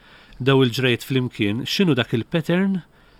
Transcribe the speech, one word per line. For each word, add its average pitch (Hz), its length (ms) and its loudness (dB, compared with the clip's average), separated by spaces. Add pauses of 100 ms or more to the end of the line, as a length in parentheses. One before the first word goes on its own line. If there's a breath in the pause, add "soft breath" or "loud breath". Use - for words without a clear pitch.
(400 loud breath)
daw 135 240 4
il-ġrejt 123 420 0
flimkien, 123 600 -2
x'inhu 175 300 0
dak 117 180 -2
il-pattern 175 680 -2 (380 soft breath)